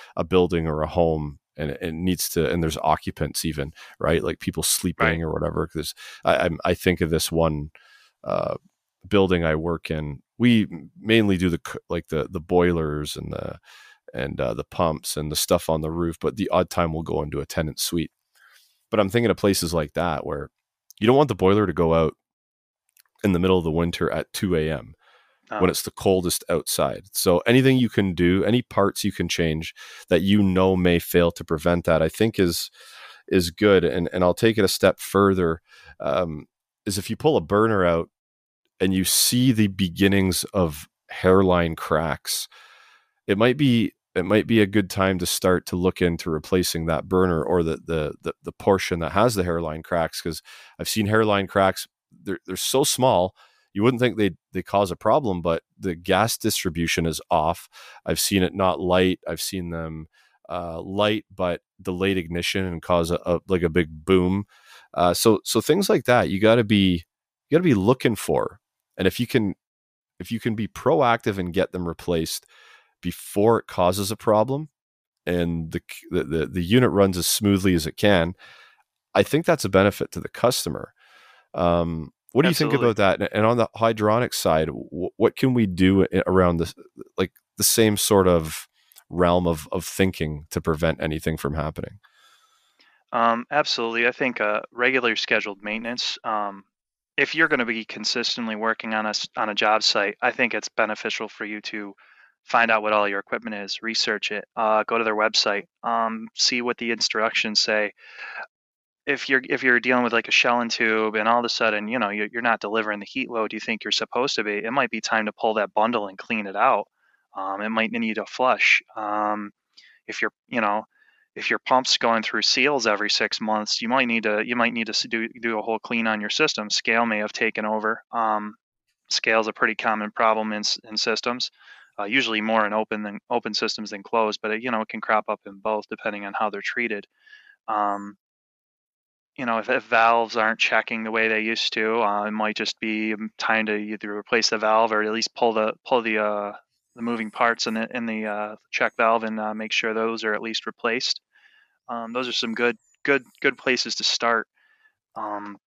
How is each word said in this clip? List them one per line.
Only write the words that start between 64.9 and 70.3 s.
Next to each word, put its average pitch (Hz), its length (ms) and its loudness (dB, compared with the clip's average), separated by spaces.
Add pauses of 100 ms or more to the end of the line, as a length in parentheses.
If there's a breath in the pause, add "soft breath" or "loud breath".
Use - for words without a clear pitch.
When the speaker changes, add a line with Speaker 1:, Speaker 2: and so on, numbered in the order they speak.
Speaker 1:
Uh, 87 180 4
so, 107 300 4
so - 180 0
things 185 280 2
like 180 160 2
that, 120 240 2
you 92 100 -2
gotta 113 240 4
be, 98 400 4 (460)
you 147 80 4
gotta 180 60 2
be 147 120 6
looking 107 400 2
for. - 440 -2 (380)
And 95 100 -2
if - 120 0
you 120 80 -2
can, 104 260 0 (640)
if 92 120 -10